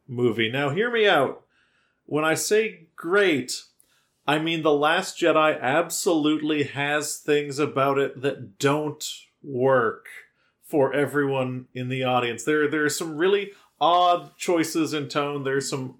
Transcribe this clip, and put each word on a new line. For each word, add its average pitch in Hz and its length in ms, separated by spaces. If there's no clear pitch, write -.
movie. 117 420
Now, 139 200
hear 202 220
me 220 160
out. 147 360
When 147 200
I 160 100
say 208 600
great, 170 680
I 151 120
mean 165 240
The 156 100
Last 160 460
Jedi 156 420
absolutely 151 1040
has 143 540
things 147 420
about 139 380
it 131 240
that 135 380
don't 147 460
work 127 640
for 139 300
everyone 131 800
in 123 160
the 127 140
audience. 120 420
There, 151 240
there 151 160
are 147 40
some 156 280
really 196 340
odd 175 560
choices 160 560
in 143 160
tone. 143 340
There's 135 260
some 131 300